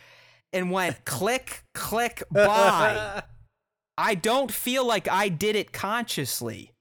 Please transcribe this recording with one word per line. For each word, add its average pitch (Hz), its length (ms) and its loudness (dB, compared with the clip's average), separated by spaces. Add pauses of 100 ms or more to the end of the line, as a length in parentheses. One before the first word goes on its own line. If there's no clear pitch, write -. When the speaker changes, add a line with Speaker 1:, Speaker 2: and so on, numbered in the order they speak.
(520)
Speaker 1:
and 185 200 -2
went 180 320 -2
Speaker 2:
<laughs> - 0 -
Speaker 1:
click, 208 580 -4 (120)
click, 233 480 -2 (100)
buy. 208 880 4 (380)
Speaker 2:
<laughs> - 380 -18
Speaker 1:
I 196 180 2
don't 233 340 2
feel 254 340 -2
like 226 240 0
I 202 200 2
did 196 280 0
it - 160 -4
consciously. 160 1080 -6